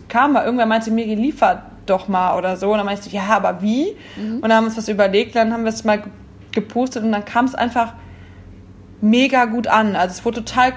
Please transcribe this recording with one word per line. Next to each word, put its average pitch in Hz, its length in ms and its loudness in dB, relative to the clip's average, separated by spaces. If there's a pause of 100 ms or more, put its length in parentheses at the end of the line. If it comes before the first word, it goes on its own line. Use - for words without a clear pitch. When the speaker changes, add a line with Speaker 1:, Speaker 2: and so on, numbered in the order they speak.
Speaker 1:
kamen, 269 260 2
weil 226 100 2
irgendwer 240 200 0
meinte, 220 260 0
„Miri, 220 260 0
liefer 220 460 2 (240)
doch 190 220 0
mal“ 180 300 0
oder 185 180 -2
so. 196 140 -2
Und 214 80 2
dann 202 80 -2
meinte 202 220 -4
ich, - 40 -12
„Ja, 196 180 -4
aber 185 300 2
wie?“ 262 340 0 (220)
Speaker 2:
Mhm. 214 200 -6
Speaker 1:
Und 214 80 -6
dann 220 100 2
haben 220 100 4
wir 226 40 -2
uns 226 100 -6
was 220 100 -8
überlegt, 202 480 2
dann 226 160 2
haben 233 120 -4
wir 220 60 0
es 220 140 -8
mal 208 140 2
ge-, 202 120 -12 (420)
gepostet 240 500 -4
und 220 100 0
dann 208 120 -2
kam 240 200 0
es 262 100 -2
einfach 233 380 -2 (1080)
mega 247 460 4
gut 226 200 -4
an. 214 300 2
Also 185 160 0
es - 120 -14
wurde 226 200 -4
total 254 320 2